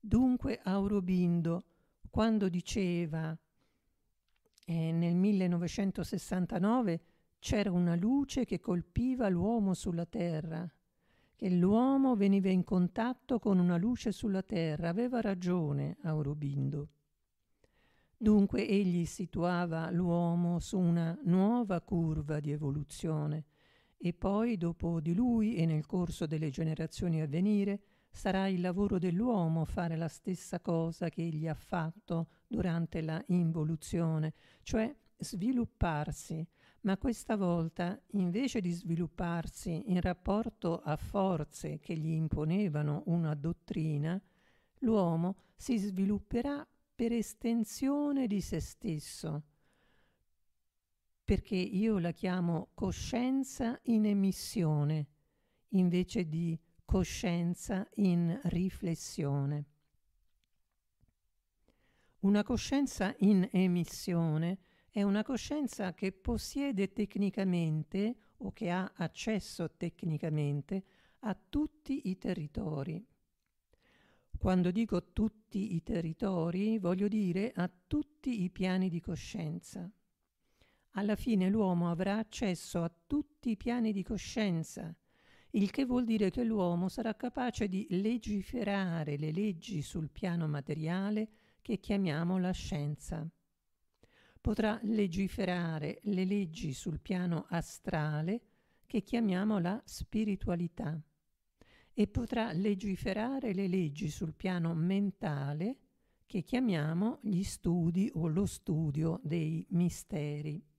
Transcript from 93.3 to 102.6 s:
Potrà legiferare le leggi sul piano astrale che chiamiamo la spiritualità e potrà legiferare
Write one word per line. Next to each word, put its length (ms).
Potrà 420
legiferare 1200
le 200
leggi 480
sul 300
piano 480
astrale 920
che 160
chiamiamo 580
la 240
spiritualità 1120
e 140
potrà 460
legiferare 1000